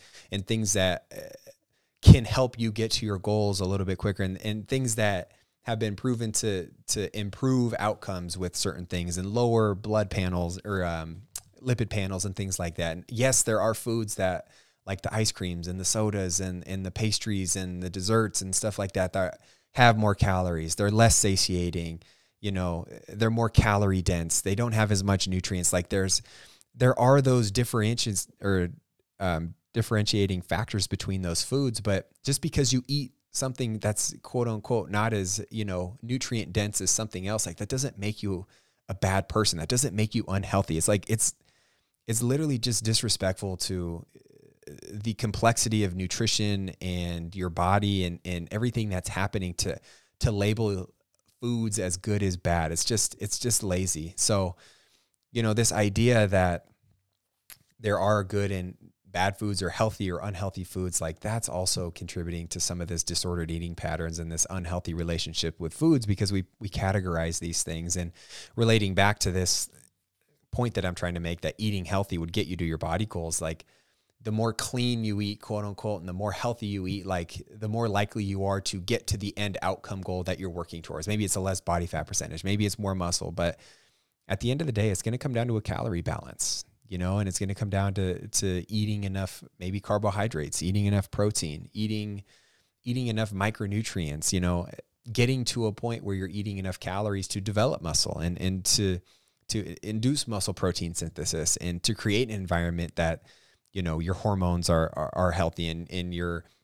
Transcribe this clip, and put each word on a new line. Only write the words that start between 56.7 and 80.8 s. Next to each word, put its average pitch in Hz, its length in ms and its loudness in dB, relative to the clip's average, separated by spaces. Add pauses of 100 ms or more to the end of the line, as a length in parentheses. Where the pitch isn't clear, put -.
there 101 200 2
are 101 240 4
good 101 280 0
and 90 240 -4 (300)
bad 95 320 0
foods 101 240 -2
or 90 80 0
healthy 107 400 0
or 87 100 -4
unhealthy 95 440 -6
foods, 90 380 -4
like, 80 180 -6
that's 110 300 -4
also 90 420 -2
contributing 85 560 -6
to 90 120 -8
some 87 220 -2
of 82 60 -4
this 85 160 -2
disordered 85 480 -2
eating 85 240 -4
patterns 82 420 -4
and 82 140 -6
this 80 180 -2
unhealthy 87 440 -4
relationship 85 640 -4
with 82 140 -6
foods, 147 320 4
because 101 260 0
we, 95 140 0 (140)
we 104 100 -8
categorize 90 680 0
these 82 240 -4
things. 82 320 -4
And 87 160 -4 (440)
relating 110 400 4
back 101 240 6
to 95 120 0
this 90 380 0 (800)
point 120 240 0
that 92 100 0
I'm 90 100 0
trying 87 200 -4
to 85 40 -4
make, 85 220 -4
that 78 160 -4
eating 101 280 -2
healthy 98 320 0
would 82 140 -4
get 92 160 0
you 90 80 -4
to 85 100 -2
your 80 120 -2
body 85 280 -2
goals, 82 360 -6
like, 82 240 -6 (560)
the 110 100 -6
more 110 220 0
clean 123 500 -2
you 104 160 -2
eat, 104 220 -4
quote 104 240 -4
unquote, 101 340 -6
and 87 80 -10
the 87 60 -6
more 101 180 -2
healthy 117 340 -4
you 98 220 -2
eat, 95 180 -4
like, 90 460 -4
the 107 160 -8
more 113 220 0
likely 104 340 0
you 98 220 -2
are 98 160 0
to 98 180 -6
get 95 280 -2
to 110 100 -2
the 98 200 -6
end 101 240 -4
outcome 95 400 -4
goal 90 220 -4
that - 160 -4
you're 92 100 -6
working 85 320 -8